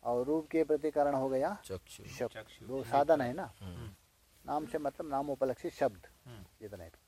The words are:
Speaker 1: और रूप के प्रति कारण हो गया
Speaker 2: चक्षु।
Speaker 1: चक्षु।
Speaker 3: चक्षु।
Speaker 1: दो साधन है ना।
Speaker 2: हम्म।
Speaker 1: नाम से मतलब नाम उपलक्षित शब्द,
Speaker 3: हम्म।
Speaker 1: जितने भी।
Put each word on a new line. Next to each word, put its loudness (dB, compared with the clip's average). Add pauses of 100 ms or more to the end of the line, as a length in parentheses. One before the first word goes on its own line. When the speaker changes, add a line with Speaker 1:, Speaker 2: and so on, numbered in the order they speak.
Speaker 1:
और 2
रूप 0
के 4
प्रति 2
कारण 4
हो 2
गया 0
Speaker 2:
चक्षु। -12
Speaker 1:
चक्षु। -6
Speaker 3:
चक्षु। -12
Speaker 1:
दो -4
साधन 6
है 0
ना। -8
Speaker 2:
हम्म। -10 (580)
Speaker 1:
नाम -2
से -4
मतलब -4
नाम 0
उपलक्षित -2
शब्द, 0 (180)
Speaker 3:
हम्म। -16 (180)
Speaker 1:
जितने -12
भी। -20